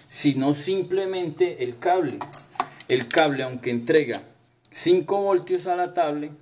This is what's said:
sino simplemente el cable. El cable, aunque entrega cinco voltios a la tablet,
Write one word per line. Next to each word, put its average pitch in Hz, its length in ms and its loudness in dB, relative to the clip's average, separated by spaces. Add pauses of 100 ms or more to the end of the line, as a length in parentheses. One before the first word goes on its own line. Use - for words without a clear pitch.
sino 139 460 2
simplemente 185 1120 -2
el 120 140 -6
cable. 175 420 0 (680)
El 120 220 2
cable, 143 340 2
aunque 127 280 -6
entrega 120 500 2 (500)
cinco 180 500 2
voltios 185 460 0
a 180 80 0
la 180 180 -2
tablet, 151 380 -2 (100)